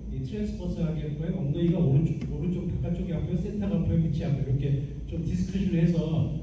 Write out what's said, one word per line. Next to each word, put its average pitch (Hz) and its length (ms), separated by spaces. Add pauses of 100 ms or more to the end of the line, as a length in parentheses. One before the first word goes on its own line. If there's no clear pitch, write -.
(120)
이 135 100
트랜스버스하게 165 800
아파요, 151 360
엉덩이가 165 400
오른쪽, 139 560
오른쪽 180 340 (120)
바깥쪽이 180 320
아파요, 160 240
센터가 202 400
아파요, 160 220
밑이 147 260
아파요 135 240
이렇게 139 340 (240)
좀 160 180
디스크리션을 180 580
해서 - 600